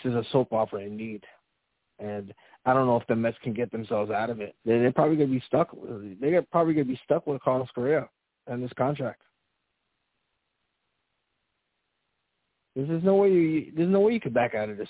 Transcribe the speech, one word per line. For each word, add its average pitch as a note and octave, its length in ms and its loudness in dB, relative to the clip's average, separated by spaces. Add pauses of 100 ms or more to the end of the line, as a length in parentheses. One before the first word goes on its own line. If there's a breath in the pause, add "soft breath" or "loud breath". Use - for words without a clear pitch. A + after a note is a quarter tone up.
is B2 100 -2
a A#2 160 0
soap A#2+ 220 2
opera A2 280 -2
indeed. G#2+ 440 -10 (760)
And G#2 340 -10 (340 soft breath)
I B2+ 60 4
don't C3 140 4
know A#2+ 100 4
if A#2 120 -2
the A#2 80 2
Mets A2+ 260 -2
can B2+ 100 -6
get A2+ 200 -6
themselves G#2+ 380 -4
out A2 200 -4
of A2+ 100 -8
it. G2+ 140 -12 (100)
They, A#2 140 4
they're B2 140 4
probably D#3 240 2
gonna D3 120 2
be C3 180 -2
stuck. - 280 0 (460)
They're D#3+ 220 2
probably E3 320 0
gonna D3+ 100 2
be B2+ 200 -6
stuck D#3 220 0
with C#3 160 -4
Carlos C3 320 0
Correa C3 340 0 (380)
and B2 160 -6
this B2 140 -8
contract. C3+ 460 -4 (3500)
There's, C#3 120 -4
there's E3 140 -2
no F#3+ 140 4
way G3 160 6
you, D#3+ 420 2
there's E3+ 140 0
no G3 120 4
way G#3+ 120 4
you A3+ 80 -2
could A#2+ 140 -6
back A#2 200 0
out G#2+ 140 -2
of G#2 80 -10
this G2+ 140 -8